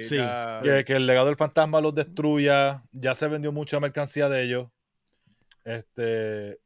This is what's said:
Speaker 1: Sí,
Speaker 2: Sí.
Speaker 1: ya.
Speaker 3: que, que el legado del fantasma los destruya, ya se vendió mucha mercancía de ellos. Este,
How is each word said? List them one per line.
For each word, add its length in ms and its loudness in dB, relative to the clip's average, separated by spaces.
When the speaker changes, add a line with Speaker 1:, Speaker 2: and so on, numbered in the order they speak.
Speaker 1:
Sí, 40 -10
Speaker 2:
Sí. 120 -4
Speaker 1:
ya. 460 -4
Speaker 3:
que, 220 4
que 100 -2
el 120 2
legado 200 6
del 100 0
fantasma 440 2
los 140 0
destruya, 880 2
ya 220 -2
se 140 -2
vendió 240 -4
mucha 280 -4
mercancía 480 -2
de 160 0
ellos. 240 -4
Este, 1000 -6